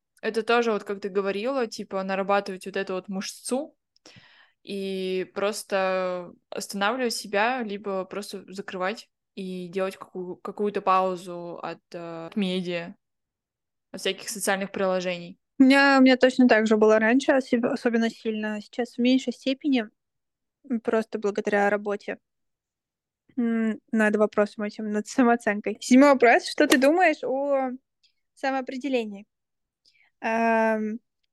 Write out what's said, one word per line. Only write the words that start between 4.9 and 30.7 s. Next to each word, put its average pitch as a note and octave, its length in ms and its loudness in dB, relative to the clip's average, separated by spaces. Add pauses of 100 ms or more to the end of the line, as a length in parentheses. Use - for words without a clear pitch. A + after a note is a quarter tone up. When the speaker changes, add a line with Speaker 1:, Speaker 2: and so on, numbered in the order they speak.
Speaker 1:
просто F#3+ 1000 -4 (180)
останавливать A3 640 -4
себя, A3 500 -2
либо G3+ 420 -6
просто F#3+ 420 -12
закрывать F#3+ 600 -8 (280)
и F#3 320 -10
делать F#3+ 300 -4
какую-, F3+ 380 -12
какую-то G#3 460 -6
паузу F#3 800 -2
от, E3+ 180 -10 (140)
э, E3 340 -12
от - 80 -14
медиа, F3+ 580 -4 (1000)
от G3 80 -14
всяких F#3+ 300 -4
социальных G3 420 -4
приложений. F#3 640 -4 (200)
Speaker 2:
У C4+ 60 8
меня, C#4 360 8
у - 20 8
меня C4 140 8
точно B3+ 320 4
так A3 180 4
же A3 120 4
было G#3+ 220 6
раньше, B3 320 2
особ-, C4 340 0
особенно A3+ 440 0
сильно. G#3+ 520 -6
Сейчас - 340 -10
в - 20 -6
меньшей B3+ 360 2
степени, C4 540 -2 (840)
м, A3+ 100 -4
просто - 400 -2
благодаря G3+ 500 0
работе, G#3 480 -4 (1200)
м, A3+ 420 -2 (120)
над G#3+ 240 2
вопросом G#3 480 0
этим, G#3 280 -8
над G#3 160 -4
самооценкой. A#3 720 0
Седьмой C4+ 340 8
вопрос. C4 340 6
Что - 200 4
ты C#4+ 100 6
думаешь D#4 460 4
о C4+ 460 -2 (640)
самоопределении? C4 920 -4 (920)
Ам, A3+ 800 0 (340)